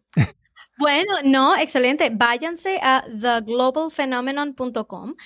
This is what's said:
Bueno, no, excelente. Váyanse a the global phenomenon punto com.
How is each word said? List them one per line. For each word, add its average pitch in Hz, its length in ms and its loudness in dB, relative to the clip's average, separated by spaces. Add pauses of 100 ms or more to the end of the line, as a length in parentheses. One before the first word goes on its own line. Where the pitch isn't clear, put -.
(760)
Bueno, 285 340 2 (140)
no, 269 320 4
excelente. 285 540 0
Váyanse 311 720 -2
a 262 260 2
the 233 340 -2
global 254 500 -2
phenomenon 269 640 -4
punto 240 320 -6
com. 220 260 -12 (120)